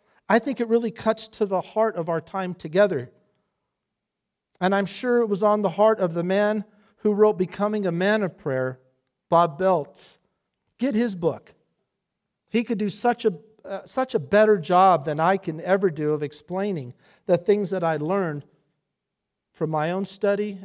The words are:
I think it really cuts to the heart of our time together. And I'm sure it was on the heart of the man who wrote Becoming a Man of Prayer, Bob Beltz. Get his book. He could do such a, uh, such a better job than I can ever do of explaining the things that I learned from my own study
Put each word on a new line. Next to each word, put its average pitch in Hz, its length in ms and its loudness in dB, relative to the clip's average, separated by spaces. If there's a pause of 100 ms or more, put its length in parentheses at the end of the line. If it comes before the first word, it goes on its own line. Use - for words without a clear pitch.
(300)
I 220 100 4
think 247 220 -4
it 226 80 -2
really 233 220 2
cuts 220 380 -4
to - 160 -4
the 190 140 -2
heart 214 380 -2
of 165 100 -6
our 165 140 -2
time 180 320 -8
together. 165 580 0 (1500)
And 185 120 2
I'm 196 120 0
sure 240 320 -2
it 233 100 2
was 202 160 -2
on 208 200 2
the 190 60 0
heart 214 300 4
of 175 140 -2
the 170 100 -2
man 208 400 0 (340)
who 214 160 0
wrote 208 200 4
Becoming 202 520 -2
a 175 60 0
Man 202 320 0
of 160 140 -6
Prayer, 131 420 -4 (500)
Bob 165 300 4
Beltz. - 600 -2 (580)
Get 254 180 -2
his 220 200 -2
book. 165 380 -4 (960)
He 233 140 -2
could 226 140 -4
do 208 120 -2
such 233 360 -2
a, 208 80 2 (320)
uh, 196 200 -10
such - 280 -4
a 196 60 -2
better 208 380 4
job 180 480 4
than 151 140 -4
I 185 180 2
can 165 220 -8
ever 185 300 0
do 151 240 -2
of 151 100 -4
explaining 170 680 -8 (320)
the 175 120 2
things 202 340 0
that 185 120 -2
I 160 140 0
learned 156 480 -4 (1080)
from 160 200 -4
my 156 200 -2
own 196 140 -4
study 202 580 -2